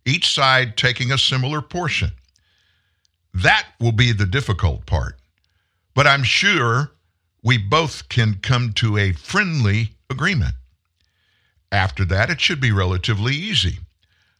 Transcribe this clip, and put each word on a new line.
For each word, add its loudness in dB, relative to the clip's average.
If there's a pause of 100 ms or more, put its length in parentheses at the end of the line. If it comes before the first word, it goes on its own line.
each 0
side 2
taking 0
a 0
similar 0
portion. -4 (1200)
That 0 (120)
will 0
be 4
the 0
difficult -2
part, -4 (760)
but 2
I'm 4
sure 0 (500)
we 2
both 0
can 2
come -2
to 0
a 2
friendly 0 (120)
agreement. -2 (1120)
After -2
that, 0
it -4
should -2
be 0
relatively 0
easy. -2 (600)